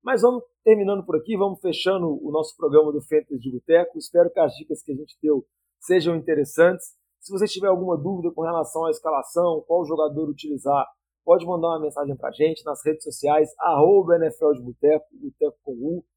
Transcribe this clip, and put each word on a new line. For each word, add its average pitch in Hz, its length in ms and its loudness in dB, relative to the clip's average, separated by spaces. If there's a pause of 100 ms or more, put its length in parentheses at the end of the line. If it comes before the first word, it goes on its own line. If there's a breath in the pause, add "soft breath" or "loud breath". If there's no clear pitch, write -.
Mas 240 180 0
vamos 247 220 2 (200)
terminando 202 420 4
por 160 100 -2
aqui, 208 200 -2
vamos 190 240 -2
fechando 180 480 -2
o 151 240 -6
nosso 156 240 -4
programa 151 360 4
do 147 100 -4
Fantasy 151 380 -2
de 127 120 -8
Boteco. 165 460 2
Espero 170 340 2
que 180 80 -4
as 151 140 2
dicas - 280 -12
que 151 100 -12
a 131 40 -6
gente 151 260 -14
deu 147 240 0 (340)
sejam 175 360 0
interessantes. 160 800 0 (260)
Se - 120 -18
você 196 140 0
tiver 196 220 -4
alguma 185 300 0
dúvida 170 340 -4
com 165 120 -8
relação 165 420 -4
à 160 60 0
escalação, 156 760 -2
qual 170 180 0
jogador 151 440 -2
utilizar, 143 560 -4 (380)
pode 170 200 4
mandar 170 260 -2
uma 160 120 -4
mensagem 143 340 -6
pra 131 160 -8
gente 156 320 -2
nas 147 220 -10
redes 156 180 -4
sociais, 151 460 0 (100)
arroba 170 560 4
N 165 120 0
F - 160 -4
L 147 100 4
de 127 80 -4
Boteco, 147 500 0
Boteco 143 520 -8
com - 80 -12
U. 151 340 -8 (120)